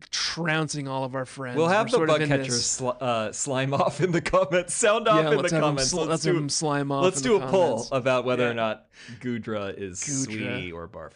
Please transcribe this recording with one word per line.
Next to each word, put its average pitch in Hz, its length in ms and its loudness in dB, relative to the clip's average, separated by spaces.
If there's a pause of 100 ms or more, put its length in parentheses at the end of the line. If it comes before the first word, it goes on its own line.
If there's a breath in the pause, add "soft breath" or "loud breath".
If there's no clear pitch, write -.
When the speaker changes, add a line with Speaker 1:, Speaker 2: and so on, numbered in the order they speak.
(120)
Speaker 1:
trouncing 156 760 -2
all 135 160 -2
of 127 120 -4
our 131 100 -4
friends, 127 320 -8
Speaker 2:
We'll 160 100 2
have 214 200 2
Speaker 1:
we're - 40 -8
Speaker 2:
the 247 60 4
Speaker 1:
sort 160 140 2
of 151 100 4
in 151 80 0
Speaker 2:
bug 139 100 2
catcher 135 120 -4
Speaker 1:
this 120 280 -2
Speaker 2:
sli-, 127 220 -4
uh, 113 320 0
slime 135 400 -2
<laughs> 139 80 2
off 143 200 0
in 185 100 2
the 165 100 2
comments. 180 540 2
Sound 220 340 4
off 160 140 6
Speaker 1:
Yeah, 156 80 0
Speaker 2:
in 147 60 6
Speaker 1:
let's 139 120 2
Speaker 2:
the 165 80 0
Speaker 1:
have 156 60 4
'em 151 80 4
Speaker 2:
comments. 135 180 0
Speaker 1:
sl-, 175 100 -2
Speaker 2:
Let's 160 100 -2
Speaker 1:
let's 160 140 -2
Speaker 2:
do, 160 100 0
Speaker 1:
have - 100 2
'em 143 60 -4
slime 143 420 0
off 139 120 0
Speaker 2:
let's 135 140 2
Speaker 1:
in 139 60 -2
Speaker 2:
do 135 160 4
Speaker 1:
the 135 80 -2
Speaker 2:
a - 20 -6
poll 170 220 4
Speaker 1:
comments. 113 200 -2
Speaker 2:
about 127 340 2
whether 123 200 2
Speaker 1:
Yeah. 120 60 2
Speaker 2:
or - 20 -6
not 113 320 -2 (340 loud breath)
Goodra 110 580 -4
is 92 220 -8
Speaker 1:
Goodra. 135 260 -4
Speaker 2:
sweetie 107 460 -6
or 85 160 -10
barf. 80 280 -14